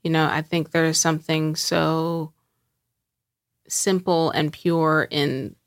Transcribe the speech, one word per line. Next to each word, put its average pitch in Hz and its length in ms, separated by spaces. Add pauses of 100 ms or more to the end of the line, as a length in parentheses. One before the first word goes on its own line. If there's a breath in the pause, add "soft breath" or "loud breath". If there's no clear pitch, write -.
You 165 80
know, 160 200
I 156 120
think 160 280
there 165 140
is 160 140
something 156 580
so 160 760 (1400)
simple 180 640
and 151 220
pure 156 580
in 135 460 (100)